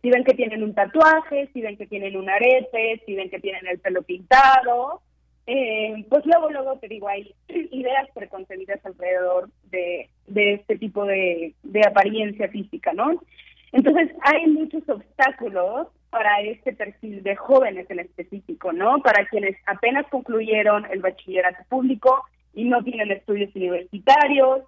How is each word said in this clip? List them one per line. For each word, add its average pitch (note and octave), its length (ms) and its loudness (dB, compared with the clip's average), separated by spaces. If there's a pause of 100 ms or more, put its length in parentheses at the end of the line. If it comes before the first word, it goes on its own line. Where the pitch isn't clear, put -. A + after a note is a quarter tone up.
Si B3 80 -2
ven B3+ 160 4
que B3+ 80 6
tienen A3 280 -2
un G#3+ 120 -4
tatuaje, D4+ 800 2
si B3 80 -8
ven G#3 160 -8
que - 100 -16
tienen G3 300 -8
un F#3+ 120 -6
arete, A3+ 760 2
si G3+ 100 -8
ven F#3+ 140 -8
que F#3 100 -12
tienen F#3 280 -8
el F3+ 120 -6
pelo F#3 240 -4
pintado, B3+ 960 4 (440)
eh, A3 640 -4
pues D4 160 2
luego, E4 260 4
luego, C4+ 280 -6
te A3 80 -18
digo, G3+ 200 -12
hay G3+ 340 -8
<clears throat> - 60 -20
ideas C4+ 640 -4
preconcebidas G3 720 -12
alrededor F3+ 640 -2 (220)
de, F3 380 -6 (180)
de G3+ 260 2
este G3+ 240 -4
tipo G3+ 280 -6
de, F3 480 -2 (100)
de G#3+ 220 -2
apariencia G#3 640 0
física, F3+ 440 -8
¿no? C#4 280 -2 (500)
Entonces, C#4+ 400 4 (100)
hay D#4 260 4
muchos D#4 400 0
obstáculos A#3 1000 -2 (220)
para G#3 320 2
este A3 320 -6
perfil G3+ 500 -12
de G3 120 -2
jóvenes B3 540 2
en F3 100 -8
específico, F3 720 -12
¿no? A3 300 2
Para G3+ 240 4
quienes G3+ 400 -4
apenas A#3+ 440 -2
concluyeron A3 840 0
el F#3+ 100 -6
bachillerato F#3 680 -4
público B3+ 540 2 (300)
y A3 120 -6
no A#3+ 180 0
tienen A3 280 -6
estudios G3+ 440 -6
universitarios C4 1120 2